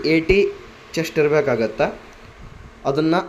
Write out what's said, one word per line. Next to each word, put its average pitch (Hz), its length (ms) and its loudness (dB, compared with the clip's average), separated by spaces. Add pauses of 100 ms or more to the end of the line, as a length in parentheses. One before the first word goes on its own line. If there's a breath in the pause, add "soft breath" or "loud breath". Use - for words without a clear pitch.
ಏಯ್ಟಿ 165 400 4 (480)
ಚೆಸ್ಟ್ 160 240 -4
ಇರಬೇಕಾಗತ್ತೆ. 143 920 0 (720)
ಅದನ್ನ 156 300 0 (140)